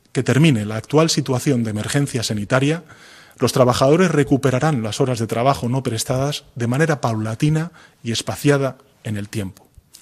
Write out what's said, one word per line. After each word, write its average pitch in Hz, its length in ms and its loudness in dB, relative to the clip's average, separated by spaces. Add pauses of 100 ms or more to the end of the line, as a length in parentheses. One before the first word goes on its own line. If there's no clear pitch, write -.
(120)
que 135 100 -2
termine 127 440 4
la 107 100 -8
actual 151 340 2
situación 127 540 0
de 113 80 -4
emergencia 113 500 -2
sanitaria, 131 640 -2 (560)
los 123 140 0
trabajadores 139 580 4
recuperarán 139 680 2
las 107 180 -6
horas 123 200 0
de 117 80 -2
trabajo 120 420 0
no 131 140 -2
prestadas 131 600 -4 (100)
de 117 120 -4
manera 143 340 0
paulatina 123 720 -2 (320)
y 113 80 -6
espaciada 135 640 0 (260)
en 113 120 -6
el 104 140 -8
tiempo. 98 380 -10 (340)